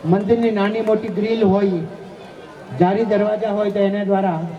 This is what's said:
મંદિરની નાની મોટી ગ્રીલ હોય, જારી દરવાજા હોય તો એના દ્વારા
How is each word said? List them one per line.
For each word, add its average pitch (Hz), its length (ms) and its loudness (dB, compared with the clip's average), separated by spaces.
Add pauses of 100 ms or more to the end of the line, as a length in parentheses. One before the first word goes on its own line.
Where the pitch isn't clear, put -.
મંદિરની 208 460 2
નાની 208 300 0
મોટી 220 280 0
ગ્રીલ 214 360 0
હોય, 196 260 4 (1080)
જારી 196 240 4
દરવાજા 208 460 0
હોય 208 200 0
તો 202 80 -4
એના 202 260 0
દ્વારા 190 360 0 (180)